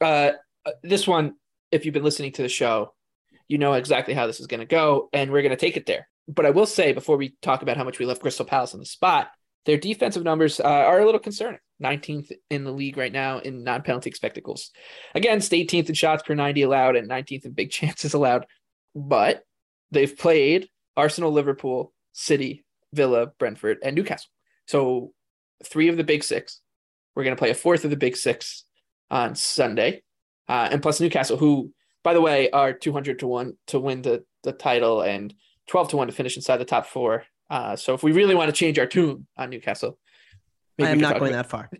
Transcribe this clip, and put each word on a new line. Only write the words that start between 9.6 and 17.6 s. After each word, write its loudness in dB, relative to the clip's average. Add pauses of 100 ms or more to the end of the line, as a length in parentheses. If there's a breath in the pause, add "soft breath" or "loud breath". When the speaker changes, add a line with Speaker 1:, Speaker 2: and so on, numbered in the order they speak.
Speaker 1:
their 4
defensive -2
numbers, 2
uh, 0
are 6
a 6
little 4
concerning. -8 (220)
Nineteenth -6 (200)
in -4
the -8
league -8
right -4
now -4
in -12
non-penalty -4
expected -8
goals. -12 (420 loud breath)
Against 0
eighteenth 2
in -4
shots 2
per -4
ninety 0
allowed 4
and 0
nineteenth -10
in -16
big -6